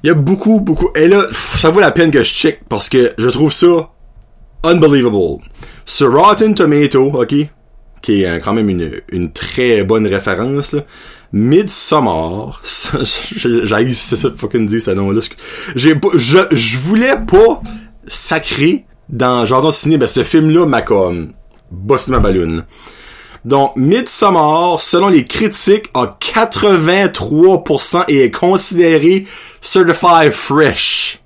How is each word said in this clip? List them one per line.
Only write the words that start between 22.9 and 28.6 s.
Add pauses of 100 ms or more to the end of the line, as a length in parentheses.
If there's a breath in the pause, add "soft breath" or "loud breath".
Donc,
Midsommar,
selon
les
critiques,
a
quatre-vingt-trois
pour
cent
et
est
considéré (340 loud breath)